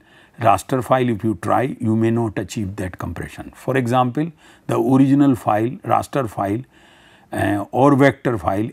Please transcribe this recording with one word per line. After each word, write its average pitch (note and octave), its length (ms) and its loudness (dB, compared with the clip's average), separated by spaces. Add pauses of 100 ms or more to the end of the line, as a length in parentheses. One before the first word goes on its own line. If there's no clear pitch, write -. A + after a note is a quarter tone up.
(400)
raster A#2 440 0
file, B2+ 260 0
if A2 140 -2
you A2 180 0
try, G#2+ 380 0
you A2 160 0
may A2+ 140 2
not A2+ 300 -2
achieve G2+ 380 -8
that F#2 200 -8
compression. - 580 -12
For C3 220 -4
example, B2+ 540 0 (360)
the A#2 120 0
original C3+ 560 4
file, A2 360 -2 (120)
raster A2+ 460 -2
file, G2+ 320 -4 (720)
uh, G2+ 400 -2
or C#3 240 4
vector C3 420 2
file G2 360 -2